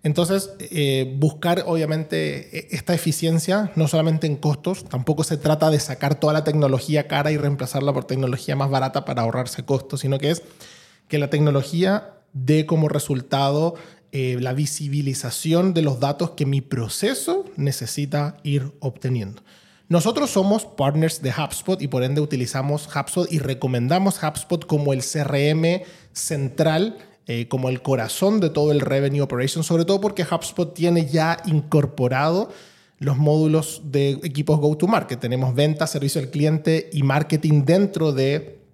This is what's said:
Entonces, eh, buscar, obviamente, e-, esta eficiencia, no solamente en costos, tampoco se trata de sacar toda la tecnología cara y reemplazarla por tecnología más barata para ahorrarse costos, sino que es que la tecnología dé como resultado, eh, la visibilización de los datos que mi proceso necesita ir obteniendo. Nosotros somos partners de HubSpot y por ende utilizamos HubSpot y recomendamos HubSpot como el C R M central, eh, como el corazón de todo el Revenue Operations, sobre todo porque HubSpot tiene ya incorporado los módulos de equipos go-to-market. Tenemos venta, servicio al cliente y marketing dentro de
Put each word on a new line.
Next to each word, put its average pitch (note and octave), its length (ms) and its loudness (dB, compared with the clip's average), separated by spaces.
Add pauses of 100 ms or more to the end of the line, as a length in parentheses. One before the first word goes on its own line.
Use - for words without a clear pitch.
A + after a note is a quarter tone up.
Entonces, F3 560 0
eh, C3+ 580 -2
buscar, D#3 500 0
obviamente, D#3 920 -4
e-, - 140 -12
esta F3+ 200 -4
eficiencia, E3+ 840 0
no D#3+ 120 4
solamente D#3+ 380 2
en D3 100 0
costos, D3+ 480 -2
tampoco D3 380 -2
se D#3 140 -2
trata D#3 340 2
de D3+ 80 4
sacar C#3+ 380 -2
toda - 160 2
la D3+ 120 0
tecnología D3 640 2
cara D3 240 0
y D3+ 60 0
reemplazarla C#3 560 -2
por C3 120 -2
tecnología C3 520 -2
más C#3 120 0
barata C3+ 360 0
para B2 180 -2
ahorrarse B2 420 -4
costos, C3+ 360 -2
sino C#3 180 0
que C#3+ 140 0
es E3+ 100 -2 (640)
que D3+ 120 -2
la C#3+ 120 0
tecnología D#3 840 2 (200)
dé D3+ 320 4
como D#3 220 2
resultado, C#3+ 880 0 (340)
eh, B2+ 300 -2
la B2+ 140 -2
visibilización D3 1200 0
de E3 80 4
los C3+ 180 0
datos D3 300 0
que D3 160 -2
mi C#3 160 0
proceso B3+ 840 -2 (120)
necesita C#3+ 840 -4
ir C#3+ 380 -2
obteniendo. B2 640 -6 (460)
Nosotros A3 420 2
somos G3+ 340 2
partners D3+ 580 0
de C3 80 -2
HubSpot E3 500 -4
y C#3 80 -4
por B2+ 140 -2
ende C#3 200 0
utilizamos C#3+ 720 -2
HubSpot E3+ 360 -2
y D#3+ 80 0
recomendamos C3+ 840 0
HubSpot D#3 440 -4
como C#3+ 280 2
el B2+ 80 -2
C - 180 -4
R C#3+ 300 2
M E3 340 2 (280)
central, D#3 840 -2 (280)
eh, A#2+ 220 -4
como B2+ 200 -2
el B2+ 140 -4
corazón C#3+ 580 2
de E3 80 2
todo D3 240 2
el D3 80 4
Revenue C#3 400 0
Operations, C3+ 460 -2
sobre E3 180 2
todo G3 160 2
porque G3+ 240 -2
HubSpot F3 480 -4
tiene E3+ 320 2
ya D#3+ 400 2
incorporado D3 1080 2 (480)
los C#3 200 0
módulos D#3 640 2
de C#3 280 0 (100)
equipos D3+ 360 0
go-to-market. D3+ 600 0
Tenemos B2+ 340 -2
venta, D3+ 320 2
servicio C#3 360 -2
al B2+ 80 -8
cliente D#3 600 0
y C#3+ 100 0
marketing D3+ 640 2
dentro F3 460 2
de C3+ 440 -2 (180)